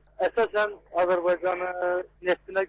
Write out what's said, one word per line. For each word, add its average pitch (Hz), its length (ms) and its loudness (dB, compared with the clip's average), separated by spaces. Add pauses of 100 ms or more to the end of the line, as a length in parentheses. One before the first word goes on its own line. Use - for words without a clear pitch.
(280)
əsasən 208 500 0 (280)
Azərbaycanı 180 640 0 (560)
neftinə 185 420 -2